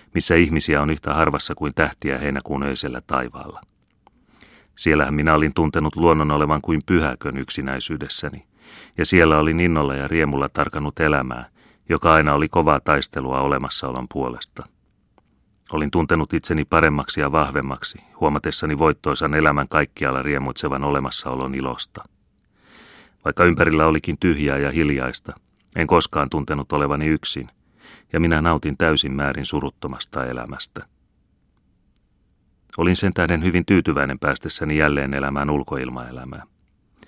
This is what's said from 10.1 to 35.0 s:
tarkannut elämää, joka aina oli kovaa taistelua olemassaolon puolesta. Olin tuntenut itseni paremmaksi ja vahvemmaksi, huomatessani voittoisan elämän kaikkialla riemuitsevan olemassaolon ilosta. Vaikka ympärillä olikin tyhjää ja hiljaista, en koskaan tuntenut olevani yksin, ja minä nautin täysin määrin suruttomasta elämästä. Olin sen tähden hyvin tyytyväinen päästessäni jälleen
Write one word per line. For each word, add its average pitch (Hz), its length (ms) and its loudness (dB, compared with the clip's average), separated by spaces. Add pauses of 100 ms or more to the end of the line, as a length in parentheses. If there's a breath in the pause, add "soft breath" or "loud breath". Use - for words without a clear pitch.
tarkannut 73 520 -4
elämää, 65 500 0 (380 soft breath)
joka 80 240 4
aina 76 220 6
oli 76 140 2
kovaa 78 320 2
taistelua 67 600 -2
olemassaolon 67 720 -4
puolesta. 62 500 -8 (1120)
Olin 76 180 -2
tuntenut 80 420 0
itseni 78 320 0
paremmaksi 76 560 2
ja 71 120 0
vahvemmaksi, 67 640 -2 (220)
huomatessani 73 580 0
voittoisan 76 560 0
elämän 73 340 2
kaikkialla 69 540 -2
riemuitsevan 67 640 -4
olemassaolon 67 680 -2
ilosta. 67 500 -8 (1200 soft breath)
Vaikka 78 200 2
ympärillä 78 420 4
olikin 80 340 0
tyhjää 73 380 0
ja 71 120 -2
hiljaista, 67 640 -2 (440)
en 82 100 0
koskaan 73 440 2
tuntenut 71 420 -4
olevani 73 340 0
yksin, 76 420 -2 (640 soft breath)
ja 82 80 0
minä 82 220 4
nautin 76 340 0
täysin 73 360 2
määrin 69 340 -4
suruttomasta 69 800 -6
elämästä. - 600 -10 (1900)
Olin 87 200 2
sen 95 180 0
tähden 85 300 0
hyvin 87 220 2
tyytyväinen 71 520 2
päästessäni 76 580 -4
jälleen 71 380 0